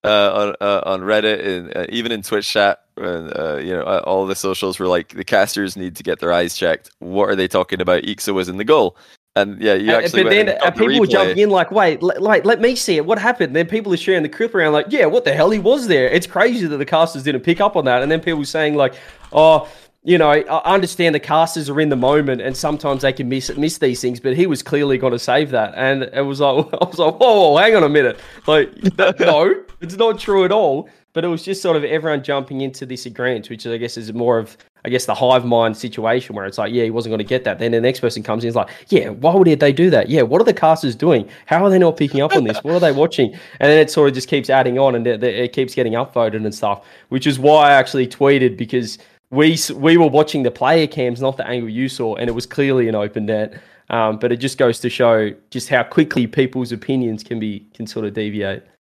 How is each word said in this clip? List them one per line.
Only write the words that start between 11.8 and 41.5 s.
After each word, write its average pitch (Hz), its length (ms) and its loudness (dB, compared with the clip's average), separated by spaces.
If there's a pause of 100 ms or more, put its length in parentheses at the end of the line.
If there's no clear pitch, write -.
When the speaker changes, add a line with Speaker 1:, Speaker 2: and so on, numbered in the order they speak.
Speaker 2:
l-, 180 160 0
like, 196 260 2
let 220 160 2
me 240 140 2
see 180 220 -2
it. 151 100 -2
What 208 140 0
happened?" 185 340 -2
Then 165 140 0
people 208 240 -4
are 170 40 2
sharing 170 280 0
the 151 40 -4
clip 226 240 -6
around 160 200 2
like, 151 160 2
"Yeah, 240 180 2
what 240 180 2
the 139 80 0
hell? 160 180 4
He 214 100 0
was 240 260 2
there." 135 220 4
It's 175 180 0
crazy 220 400 0
that 147 100 -4
the 139 80 -4
casters 160 380 0
didn't 131 200 -2
pick 170 180 0
up 202 160 2
on 151 80 0
that. 127 180 2
And 143 80 -2
then 160 100 0
people 160 240 -4
saying 151 300 -2
like, 135 200 2 (380)
"Oh, 156 360 6 (340)
you 175 160 4
know, 156 120 4
I 151 120 4 (320)
understand 175 400 0
the 147 60 0
casters 160 500 0
are 143 100 -2
in 151 100 2
the 135 60 0
moment 135 440 0
and 131 160 -6
sometimes 147 460 -4
they 135 100 0
can 127 160 -8
miss, 131 280 -6
miss 156 220 -4
these 127 220 -2
things, 123 180 -4
but 131 180 -4
he 180 120 2
was 139 120 -4
clearly 139 380 -2
gonna 123 220 -2
save 139 320 0
that." 110 240 -2
And 131 360 0
it 135 100 -4
was 139 180 -6
like, 139 340 0
<laughs> - 80 -2
I - 20 4
was - 140 -8
like, 170 220 0
"Whoa, 202 320 6
whoa, 151 60 4
hang 214 180 4
on 170 80 4
a 143 40 2
minute. 143 300 2 (300)
Like, 151 260 2 (220)
that, 185 240 2
Speaker 1:
<laughs> - 0 -
Speaker 2:
no, 170 340 4 (260)
it's 175 160 -14
not 220 220 0
true 196 260 0
at 180 60 0
all." 170 380 0 (260)
But 165 100 -4
it 175 40 -2
was 165 140 -4
just 190 200 -8
sort 170 140 0
of 147 80 -2
everyone 151 380 -2
jumping 135 380 -6
into 131 260 -8
this 127 200 -12
agreement, 123 420 -4
which 117 180 -12
I 117 120 -4
guess 117 180 -8
is 110 160 -12
more 120 260 0
of, 110 180 -8 (280)
I - 60 -8
guess, 123 160 0
the 101 80 -2
hive 127 300 2
mind 117 320 2
situation 113 600 -4
where 98 80 -8
it's 98 140 -10
like, 107 140 -4
"Yeah, 120 120 0
he 113 60 -2
wasn't 113 240 -6
gonna 110 100 -4
get 127 200 -2
that." 101 140 -4
Then 117 140 -2
the 117 80 2
next 127 200 0
person 113 220 -4
comes 117 220 -4
in 117 40 -2
and 113 40 -4
is 117 40 -2
like, 104 120 -2 (200)
"Yeah, - 200 2
why 135 260 0
would 190 140 6 (100)
they 143 140 4
do 170 180 4
that? 117 200 2
Yeah, 147 120 4
what 135 180 2
are 233 40 4
the 233 80 4
casters 156 420 0
doing? 139 340 0 (180)
How 175 180 2